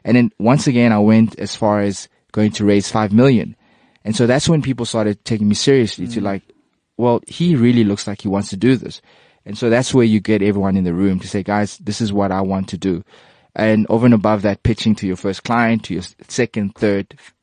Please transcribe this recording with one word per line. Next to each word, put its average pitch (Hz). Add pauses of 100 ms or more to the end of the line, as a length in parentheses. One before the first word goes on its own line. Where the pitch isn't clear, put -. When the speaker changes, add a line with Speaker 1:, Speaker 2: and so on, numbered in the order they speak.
Speaker 1:
and 120
then 120
once 127
again, 120
I 104
went 110
as -
far 104
as 101 (240)
going 107
to 104
raise 101
five 107
million. 120 (480)
And 107
so 117
that's 131
when 160
people 123
started 107
taking 107
me 104
seriously 120
to 113
Speaker 2:
Mm. 98
Speaker 1:
like, 98 (540)
"Well, 120
he 170
really 117
looks 101
like 101
he 104
wants 98
to 101
do 123
this." - (440)
And 104
so 120
that's 120
where 127
you 107
get 104
everyone 98
in 95
the 87
room 92
to -
say, 98
"Guys, 104
this 104
is 104
what 98
I 95
want 95
to 92
do." 90 (500)
And 107
over 113
and 120
above 107
that, 101
pitching 110
to 104
your 90
first -
client, 117
to 95
your 92
s-, - (120)
second, 110
third, 101 (260)